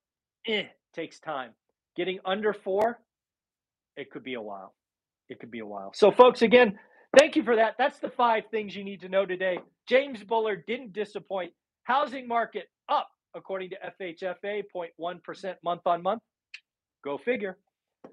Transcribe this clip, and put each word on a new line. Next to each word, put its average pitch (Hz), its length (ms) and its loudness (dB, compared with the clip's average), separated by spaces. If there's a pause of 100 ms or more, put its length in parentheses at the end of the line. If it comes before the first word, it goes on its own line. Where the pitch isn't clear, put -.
(460)
eh, 208 200 -2 (280)
takes 160 240 -12
time. 131 340 -10 (440)
Getting 185 280 -4
under 208 280 0
four, 208 480 -2 (960)
it 139 140 -14
could 139 120 -14
be 127 120 -10
a 117 80 -8
while. 98 320 -14 (540)
It 120 120 -16
could 120 100 -18
be 117 100 -10
a 107 60 -10
while. 101 280 -10
So, 202 180 6
folks, 247 300 8
again, 247 360 6 (400)
thank 302 160 8
you 302 80 2
for 220 140 0
that. 220 200 2
That's 277 220 0
the - 120 -8
five 233 400 2
things 208 260 -6
you 202 80 -10
need 196 160 -12
to 185 80 -16
know 190 180 0
today. 180 320 -4 (300)
James 254 340 0
Bullard 214 440 -2
didn't 247 260 -8
disappoint. 190 600 -8 (300)
Housing 254 460 -2
market 220 400 -4 (200)
up, 269 200 -2 (260)
according 185 360 -10
to 185 140 -14
F 175 160 -14
H 175 220 -10
F 180 220 -6
A, 202 180 -6 (100)
point 170 240 -10
one 170 280 -8
percent 180 400 -12
month 175 220 -4
on 175 160 2
month. 202 200 -2 (800)
Go 143 160 -6
figure. 202 400 -4 (540)